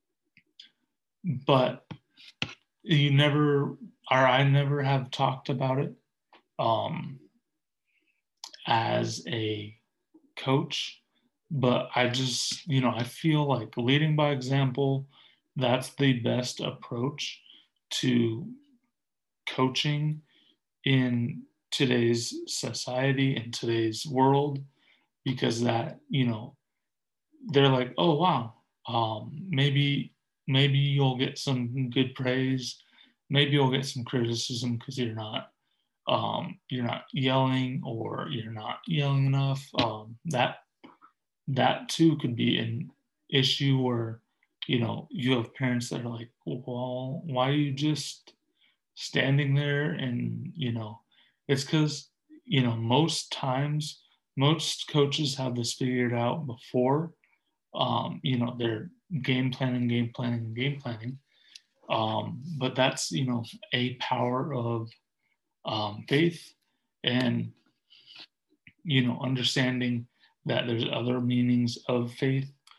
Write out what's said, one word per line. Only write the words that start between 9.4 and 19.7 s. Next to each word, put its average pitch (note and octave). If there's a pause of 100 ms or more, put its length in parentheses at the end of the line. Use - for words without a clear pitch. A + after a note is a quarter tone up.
coach, - (500)
but B2+
I B2
just, B2+
you C3+
know, B2
I A#2
feel D3+
like B2
leading D3
by D3
example, C3+ (520)
that's B2+
the C#3
best A#2+
approach - (500)
to A#2+ (960)
coaching D3 (640)